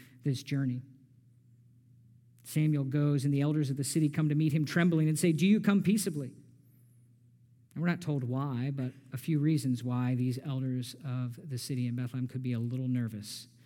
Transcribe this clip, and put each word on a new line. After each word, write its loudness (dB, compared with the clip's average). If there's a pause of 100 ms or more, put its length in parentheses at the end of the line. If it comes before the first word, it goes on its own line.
(240)
this -2
journey. -2 (1600)
Samuel 2
goes, 2
and 2
the 2
elders 2
of -2
the -2
city 2
come 2
to 2
meet 2
him 2
trembling 4
and 2
say, 4
"Do 2
you 6
come 2
peaceably?" 0 (1400)
And -6
we're 0
not 2
told -2
why, -2
but -4 (200)
a -6
few 0
reasons 2
why 0
these 0
elders -4
of -6 (100)
the -6
city -4
in -2
Bethlehem -4
could -6
be -2
a -2
little -4
nervous. -4 (180)